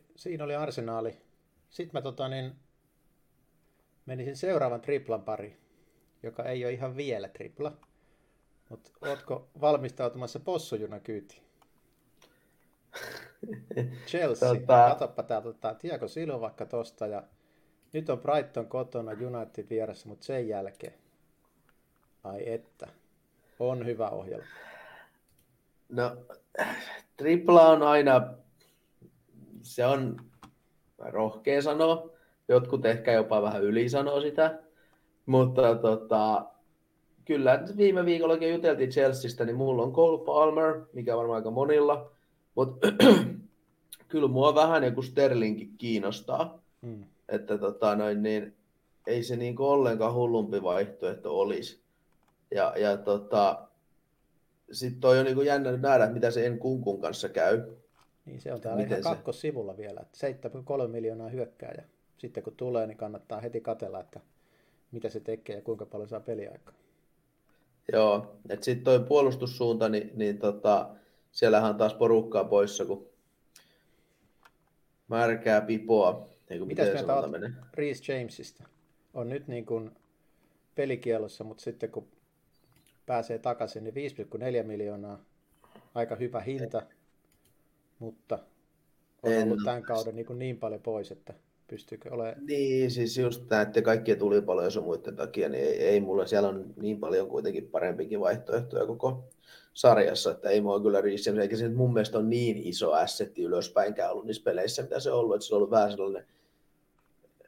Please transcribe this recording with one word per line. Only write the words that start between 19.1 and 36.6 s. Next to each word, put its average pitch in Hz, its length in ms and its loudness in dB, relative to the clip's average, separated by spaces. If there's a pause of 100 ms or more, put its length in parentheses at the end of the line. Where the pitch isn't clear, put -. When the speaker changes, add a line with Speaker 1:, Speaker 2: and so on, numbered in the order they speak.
Speaker 1:
United 110 580 -10
vieressä, 110 400 -6
mut 104 140 -20
sen 127 240 -6
jälkeen, 98 460 -8 (1300)
ai 101 260 -10
että, - 380 -10 (720)
on 123 260 -4
hyvä 113 240 -4
ohjelma. - 360 -10 (1400)
Speaker 2:
No, 120 280 -4 (1000)
tripla 170 520 8
on 151 140 8
aina, 143 500 4 (1300)
se - 240 -2
on 131 320 0 (800)
rohkea 110 640 -2
sanoa, 160 480 2 (380)
jotkut 123 380 4
ehkä 113 260 2
jopa 107 300 4
vähän 104 220 0
ylisanoo 135 580 0
sitä, 156 380 2 (640)
mutta 127 500 4
tota, 110 720 2 (800)